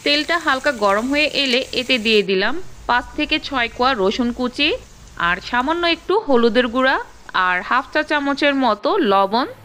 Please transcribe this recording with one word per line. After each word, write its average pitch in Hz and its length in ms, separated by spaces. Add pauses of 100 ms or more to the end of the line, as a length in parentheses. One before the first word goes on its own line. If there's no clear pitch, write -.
তেলটা 294 320 (100)
হালকা 285 260 (120)
গরম 208 300
হয়ে 294 140 (160)
এলে 254 160 (220)
এতে 254 140 (100)
দিয়ে 220 240
দিলাম 196 240 (360)
পাঁচ 247 160 (120)
থেকে 302 180 (120)
ছয় 240 300
কোয়া 254 160
রসুন 220 440
কুচি 254 320 (580)
আর 175 100 (120)
সামান্য 302 340 (120)
একটু 349 180 (140)
হলুদের 240 460
গুঁড়া 262 220 (520)
আর 180 100 (120)
হাফ - 240
চা 311 160
চামচের 285 440 (100)
মতো 220 260 (220)
লবণ। 196 360 (180)